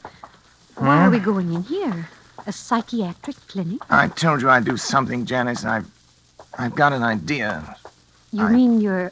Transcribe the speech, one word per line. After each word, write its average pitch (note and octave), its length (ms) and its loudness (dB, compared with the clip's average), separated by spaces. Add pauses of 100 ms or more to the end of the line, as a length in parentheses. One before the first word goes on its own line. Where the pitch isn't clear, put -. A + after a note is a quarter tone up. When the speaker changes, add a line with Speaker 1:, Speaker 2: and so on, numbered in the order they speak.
(760)
Speaker 1:
why C#3 260 4
are F#3+ 40 8
Speaker 2:
Hmm? F#3+ 80 6
Speaker 1:
we A#3 40 2
going F#3 340 -2
in F3 120 -4
here? A#3 440 -4 (380)
A G3+ 60 -8
psychiatric A3+ 800 -6 (140)
clinic? F#3+ 320 -6 (100)
Speaker 2:
I - 160 4
told D#3 340 0
you C3 100 2
I'd B2 140 6
do B2 120 -2
something, B2 500 -2
Janice. B2 380 -2
I've, A2+ 260 -4 (720)
I've B2 160 -4
got D3 160 4
an B2+ 100 -2
idea. G#2 760 -4 (540)
Speaker 1:
You G#3+ 140 -2
Speaker 2:
I G#3 80 2
Speaker 1:
mean A#3+ 280 4
you're F#3 320 -2